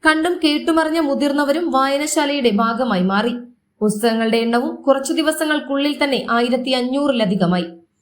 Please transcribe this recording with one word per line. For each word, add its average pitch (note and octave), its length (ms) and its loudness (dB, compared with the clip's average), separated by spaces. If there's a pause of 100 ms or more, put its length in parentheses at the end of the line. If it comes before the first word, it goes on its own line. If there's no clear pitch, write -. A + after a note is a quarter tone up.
കണ്ടും D#4+ 400 2
കേട്ടുമറിഞ്ഞ D#4+ 560 2
മുതിർന്നവരും C#4+ 720 0
വായനശാലയുടെ C#4+ 760 0
ഭാഗമായി A3+ 540 0
മാറി. G#3 300 0 (480)
പുസ്തകങ്ങളുടെ A3 560 0
എണ്ണവും A#3+ 380 0
കുറച്ചു C4+ 380 -4
ദിവസങ്ങൾക്കുള്ളിൽ D4 920 -2
തന്നെ C4+ 260 -2
ആയിരത്തി A#3+ 400 0
അഞ്ഞൂറിലധികമായി. A#3 960 0 (360)